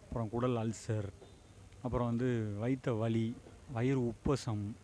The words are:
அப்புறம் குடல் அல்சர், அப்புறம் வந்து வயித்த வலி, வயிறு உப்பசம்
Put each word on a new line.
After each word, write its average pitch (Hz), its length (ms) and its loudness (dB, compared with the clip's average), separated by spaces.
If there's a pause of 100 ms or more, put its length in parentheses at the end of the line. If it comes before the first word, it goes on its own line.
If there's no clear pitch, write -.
அப்புறம் 117 260 -2
குடல் 120 260 2
அல்சர், 110 540 -2 (720)
அப்புறம் 120 260 2
வந்து 117 540 2
வயித்த 131 360 0
வலி, 113 380 2 (380)
வயிறு 127 260 4
உப்பசம் 117 840 0